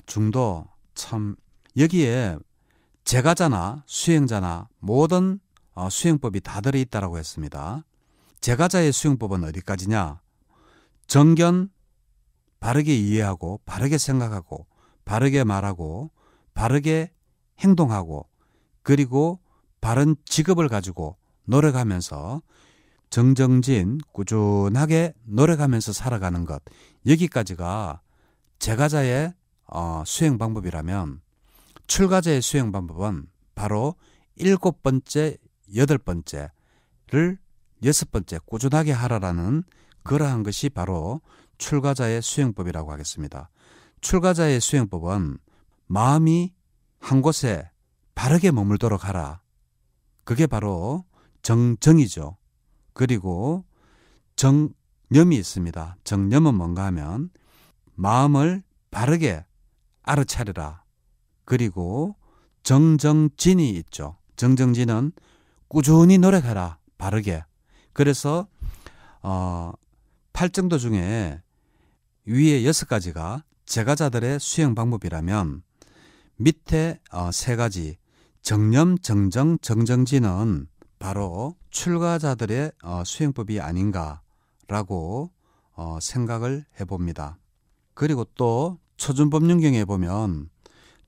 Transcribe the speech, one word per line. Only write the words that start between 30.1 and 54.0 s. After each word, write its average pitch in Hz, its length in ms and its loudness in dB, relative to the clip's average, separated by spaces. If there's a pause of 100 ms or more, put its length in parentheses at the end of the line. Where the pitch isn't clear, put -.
방법이라면, 90 840 -6 (680)
출가자의 175 540 2
수행 120 300 0
방법은 90 560 -6 (280)
바로 107 400 -2 (400)
일곱 185 480 2
번째, 139 540 -2 (380)
여덟 139 220 4
번째를 - 1400 -6 (440)
여섯 147 280 0
번째 87 340 -6
꾸준하게 139 460 0
하라라는 117 720 -2 (400)
그러한 135 400 0
것이 104 260 -4
바로 90 520 -6 (360)
출가자의 127 640 -2
수행법이라고 87 720 -4
하겠습니다. 73 580 -12 (520)
출가자의 170 580 2
수행법은 92 800 -2 (500)
마음이 160 640 2 (460)
한 131 220 2
곳에 117 480 -2 (460)
바르게 165 360 4
머물도록 104 540 0
하라. 90 360 -6 (840)
그게 131 220 2
바로 107 600 -4 (360)
정정이죠. 117 960 4 (560)
그리고 120 720 -2 (720)